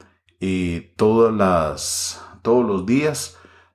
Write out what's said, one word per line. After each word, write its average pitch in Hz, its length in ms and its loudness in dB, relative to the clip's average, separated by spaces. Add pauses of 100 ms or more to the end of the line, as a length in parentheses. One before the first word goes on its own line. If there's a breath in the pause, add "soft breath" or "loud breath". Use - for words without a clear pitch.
(400 soft breath)
Eh, 90 560 -4
todas 113 380 4
las, 87 920 -2 (200 loud breath)
todos 120 200 4
los 98 220 -2
días 139 520 -2 (380 soft breath)